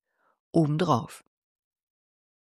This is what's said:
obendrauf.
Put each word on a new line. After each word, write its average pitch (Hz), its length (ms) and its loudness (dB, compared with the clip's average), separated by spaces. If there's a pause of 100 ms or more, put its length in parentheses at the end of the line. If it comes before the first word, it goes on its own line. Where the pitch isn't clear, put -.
(540)
obendrauf. 156 720 0 (1300)